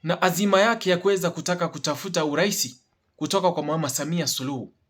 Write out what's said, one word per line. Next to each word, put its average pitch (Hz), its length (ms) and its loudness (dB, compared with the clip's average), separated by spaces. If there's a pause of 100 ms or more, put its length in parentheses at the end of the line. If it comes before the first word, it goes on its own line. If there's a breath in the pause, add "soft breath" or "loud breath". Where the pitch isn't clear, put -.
na 165 200 0
azima 196 380 4
yake 226 300 2
ya 175 80 4
kuweza 185 320 2
kutaka 170 380 -2
kutafuta 156 560 -4
uraisi 165 560 -2 (360)
kutoka 175 360 0
kwa 151 100 -4
Mama 151 280 -2
Samia 156 360 -2
Suluhu 135 480 -6 (160)